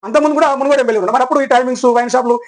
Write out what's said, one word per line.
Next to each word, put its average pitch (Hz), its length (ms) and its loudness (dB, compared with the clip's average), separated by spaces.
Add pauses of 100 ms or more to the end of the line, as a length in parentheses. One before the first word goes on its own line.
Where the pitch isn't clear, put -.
అంతకుముందు 302 300 0
కూడా 285 220 2
మునుగోడు 277 240 0
ఎమ్మెల్యే 226 200 0
ఉన్నాడు. 202 160 0
మరి 269 80 2
అప్పుడు 285 160 0
ఈ 269 60 0
టైమింగ్స్, 254 400 0
వైన్ 240 240 2
షాప్లు 240 380 0